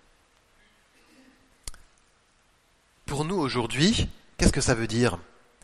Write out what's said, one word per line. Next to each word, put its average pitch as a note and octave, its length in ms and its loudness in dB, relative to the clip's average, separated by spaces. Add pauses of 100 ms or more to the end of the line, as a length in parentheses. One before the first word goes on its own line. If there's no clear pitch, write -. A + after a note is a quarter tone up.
(3000)
Pour D3 180 -4
nous F3 100 -4
aujourd'hui, C3 760 0 (280)
qu'est-ce - 160 4
que C#3+ 80 0
ça C3 140 2
veut A2+ 120 -2
dire ? A2+ 320 0 (440)